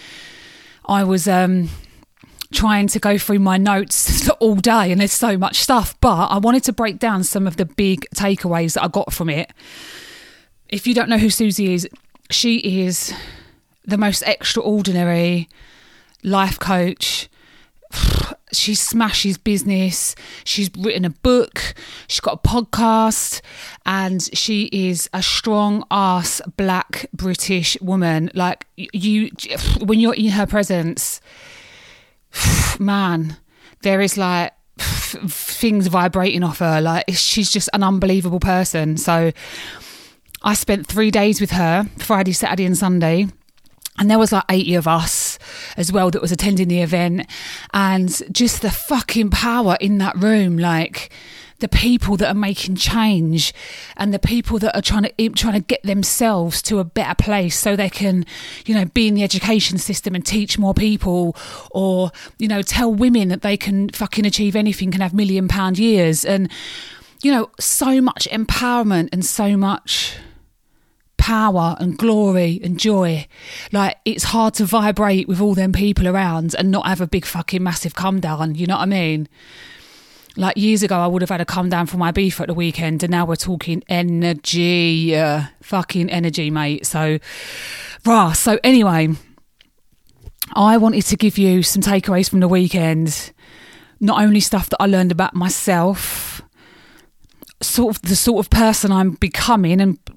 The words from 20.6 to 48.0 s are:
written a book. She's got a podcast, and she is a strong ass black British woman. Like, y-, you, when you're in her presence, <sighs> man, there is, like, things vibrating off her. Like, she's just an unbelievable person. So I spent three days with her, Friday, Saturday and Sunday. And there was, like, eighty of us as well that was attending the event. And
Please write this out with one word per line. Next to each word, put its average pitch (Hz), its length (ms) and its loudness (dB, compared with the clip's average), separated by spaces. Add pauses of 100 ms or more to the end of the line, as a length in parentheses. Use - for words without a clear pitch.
written 185 260 -2
a 175 60 0
book. - 680 0 (320)
She's - 140 -6
got - 140 -2
a - 120 0
podcast, 220 920 0 (440)
and 190 380 -2 (100)
she 208 380 -2
is 185 400 -2
a 185 100 -6
strong 208 720 0
ass 185 480 0 (160)
black 190 560 -2
British 180 680 -2
woman. 170 520 0
Like, 180 320 -4 (120)
y-, 185 160 -12
you, 214 380 0 (500)
when 214 180 2
you're 233 160 4
in 214 140 2
her 202 160 2
presence, 175 760 -2 (1120)
<sighs> - 480 0
man, 180 580 0 (440)
there 196 200 2
is, 196 160 0
like, 180 360 -2 (240)
things - 1080 -2
vibrating 185 560 0
off 160 160 -4
her. 160 220 0
Like, 165 320 0
she's - 380 0
just - 220 -2
an 202 100 0
unbelievable 185 560 0
person. 175 580 0
So 165 340 2 (1120)
I 208 100 2
spent 202 340 -2
three 214 240 0
days 208 300 2
with 202 100 -2
her, 180 360 0 (100)
Friday, 190 360 0
Saturday 175 320 -2
and 180 120 0
Sunday. 180 500 2 (720)
And 202 120 4
there 220 80 6
was, 220 120 4
like, 196 180 2
eighty 185 260 2
of 165 120 0
us - 520 -2 (360)
as 180 160 -4
well 185 200 2
that 196 100 -2
was 170 100 -2
attending 185 360 0
the 175 140 2
event. 175 440 -2 (480)
And 190 480 0 (100)